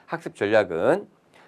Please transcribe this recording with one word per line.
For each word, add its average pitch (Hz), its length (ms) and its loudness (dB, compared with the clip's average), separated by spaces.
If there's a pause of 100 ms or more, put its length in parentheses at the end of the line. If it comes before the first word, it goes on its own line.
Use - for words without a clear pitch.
학습 165 300 -10
전략은 107 720 0 (400)